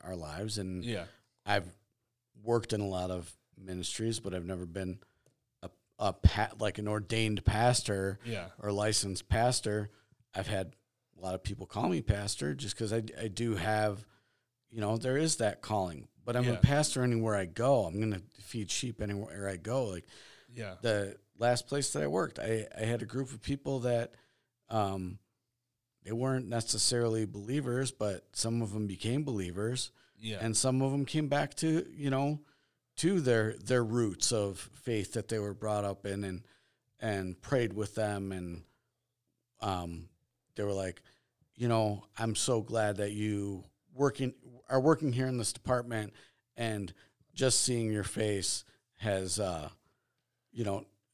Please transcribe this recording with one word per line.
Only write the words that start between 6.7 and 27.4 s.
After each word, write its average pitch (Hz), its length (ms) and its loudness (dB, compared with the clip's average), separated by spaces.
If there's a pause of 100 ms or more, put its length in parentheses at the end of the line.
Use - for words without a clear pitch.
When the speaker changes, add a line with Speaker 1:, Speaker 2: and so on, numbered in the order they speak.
Speaker 1:
an 104 100 -4
ordained 107 580 0
pastor 104 800 2
Speaker 2:
Yeah. 95 260 -6 (100)
Speaker 1:
or 104 120 -2
licensed 101 580 0
pastor. 110 600 2 (460)
I've 98 120 -2
had 101 280 -2 (420)
a - 40 -18
lot 92 140 -4
of 185 80 -8
people 95 220 -6
call 123 240 -2
me 170 120 0
pastor 104 520 0
just 131 240 -6
'cause 110 160 -2
I, 113 100 0 (160)
I 113 80 -4
do 110 280 -2
have, 107 500 0 (640)
you 113 120 -10
know, 107 160 2
there 127 200 0
is 156 200 2
that 107 240 0
calling. 90 460 -2 (180)
But 120 100 -2
I'm 123 120 4
a 120 40 2
Speaker 2:
Yeah. 113 100 -2
Speaker 1:
pastor 143 420 6
anywhere 113 320 4
I 98 100 2
go. 113 400 4
I'm 85 140 -2
gonna 107 220 0 (200)
feed 107 280 -6
sheep 120 320 -4
anywhere 101 480 -4
I 95 80 -4
go. 117 280 -2
Like, 90 200 -6 (480)
Speaker 2:
Yeah. 104 280 -10
Speaker 1:
the 104 360 0 (220)
last 120 280 2
place 139 260 -2
that 147 100 -2
I 147 40 0
worked, 170 320 0
I, 110 280 -2 (100)
I - 40 -6
had 117 200 0
a 113 40 -6
group 123 280 -4
of 117 80 -14
people 139 380 -4
that, 120 340 0 (560)
um, 98 480 0 (840)
they 101 80 -10
weren't 127 360 0
necessarily 113 800 2
believers, 123 640 -2